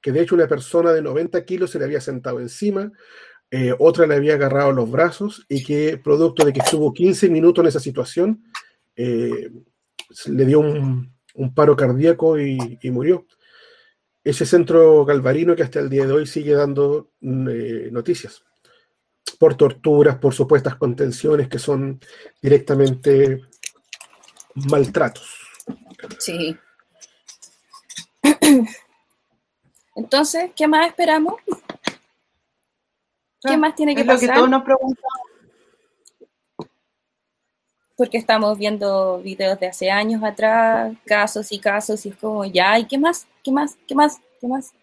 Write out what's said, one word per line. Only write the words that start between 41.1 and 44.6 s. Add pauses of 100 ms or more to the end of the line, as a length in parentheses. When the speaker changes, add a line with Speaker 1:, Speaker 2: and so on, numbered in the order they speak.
Speaker 2:
y
casos,
y
es
como,
ya,
¿y
qué
más? (180)
¿Qué
más? (120)
¿Qué
más? (200)
¿Qué
más?